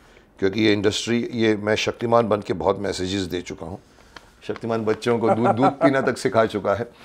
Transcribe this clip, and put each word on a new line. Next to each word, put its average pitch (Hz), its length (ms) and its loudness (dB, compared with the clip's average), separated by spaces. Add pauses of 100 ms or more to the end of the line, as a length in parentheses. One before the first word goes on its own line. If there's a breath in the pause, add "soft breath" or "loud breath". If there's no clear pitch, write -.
(380 soft breath)
क्योंकि 95 220 0
ये 107 120 4
इंडस्ट्री, 107 600 0
ये 110 240 2
मैं 104 180 0
शक्तिमान 117 540 0
बन 104 120 2
के 113 120 -8
बहुत 92 260 0
मैसेजेस 95 440 -4
दे 90 180 -4
चुका 87 260 -12
हूँ। 90 120 -12 (680 loud breath)
शक्तिमान 113 360 -4
बच्चों 113 340 0
को 110 120 2
दूध, 113 180 2
दूध 117 220 4
पीना 139 300 2
तक 127 180 -2
सिखा 113 280 2
चुका 101 280 -2
है। 113 140 -6 (160 loud breath)